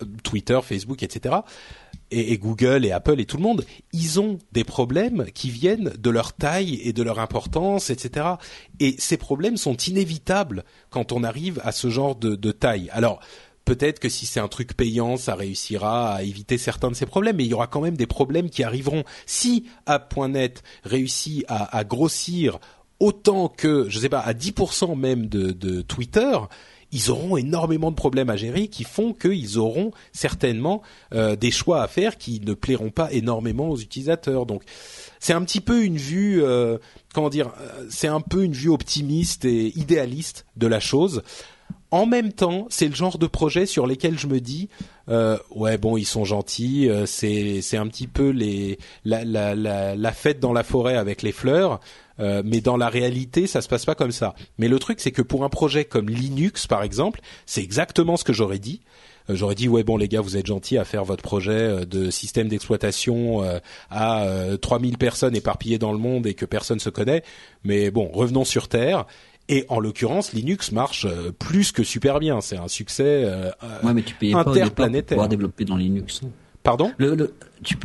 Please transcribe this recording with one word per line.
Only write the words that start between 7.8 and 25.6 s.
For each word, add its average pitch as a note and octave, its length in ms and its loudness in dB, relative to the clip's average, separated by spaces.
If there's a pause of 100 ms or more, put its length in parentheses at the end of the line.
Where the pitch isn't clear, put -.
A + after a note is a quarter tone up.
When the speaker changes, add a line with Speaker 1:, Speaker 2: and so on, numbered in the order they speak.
Speaker 1:
et A#2+ 80 -2
cetera. D#3 400 -4 (400)
Et C3+ 180 4
ces - 200 0
problèmes F#3+ 400 -2
sont C3 200 -2
inévitables F3 880 -2 (260)
quand A#2 220 -4
on A#2+ 120 0
arrive C#3 400 -4
à A#2 80 -2
ce - 200 -2
genre C3+ 240 0
de, A2 200 0
de G#2 160 -2
taille. G#2 420 0
Alors, A2+ 260 2 (440)
peut-être C#3 360 2
que A#2+ 100 -2
si - 160 -6
c'est - 140 -2
un G#2 80 -2
truc - 280 -8
payant, A#2+ 400 0
ça B2 200 -4
réussira G#2 800 -2
à G2 80 -4
éviter G#2 340 -4
certains B2 320 -2
de A#2+ 60 -4
ces D3 100 -4
problèmes, G#3 300 0
mais C#3 100 2
il A2+ 60 0
y - 20 2
aura A#2 140 0
quand D3 140 -2
même E3+ 140 0
des A#2+ 120 0
problèmes D#3 420 0
qui - 140 -2
arriveront. C3 400 -2 (240)
Si A#3+ 380 0 (200)
App C#3+ 260 0
point C3+ 180 -2
net C3 340 -2 (200)
réussit C3 640 -2
à, G#2+ 300 -2
à G#2+ 60 0
grossir D3 760 0 (420)
autant G3 500 4
que, D3 380 2
je G#2 120 -4
sais C3 100 0
pas, C3+ 120 2
à A2 120 -2
dix C#3+ 180 -6
pour F#3 220 0
cent E3+ 220 0
même C3 320 0
de, G2 240 0
de F#2 320 -4